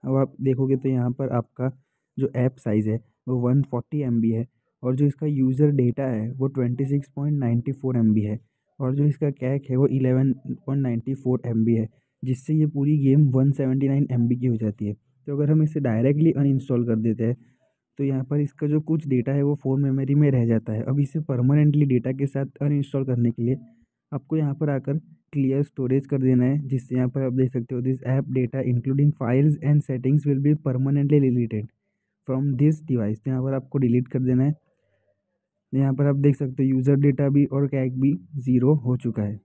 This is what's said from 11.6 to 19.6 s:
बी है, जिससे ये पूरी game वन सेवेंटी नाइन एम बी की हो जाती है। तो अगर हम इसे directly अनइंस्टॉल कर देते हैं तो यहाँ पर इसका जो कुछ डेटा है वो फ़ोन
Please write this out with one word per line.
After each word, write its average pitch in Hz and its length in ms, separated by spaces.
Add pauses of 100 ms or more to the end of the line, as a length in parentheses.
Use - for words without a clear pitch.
बी 117 100
है, 110 140 (340)
जिससे 131 320
ये 156 140
पूरी 147 300
game 139 320
वन 131 220
सेवेंटी 135 360
नाइन 139 220
एम 117 180
बी 123 80
की 123 100
हो 120 100
जाती 107 300
है। 104 80
तो - 420
अगर 147 140
हम 156 120
इसे 156 180
directly 139 520
अनइंस्टॉल 135 540
कर 113 120
देते 113 260
हैं 123 120 (600)
तो 139 60
यहाँ 135 200
पर 147 160
इसका 147 260
जो 151 160
कुछ 156 260
डेटा 127 240
है 143 100
वो 143 140
फ़ोन 135 260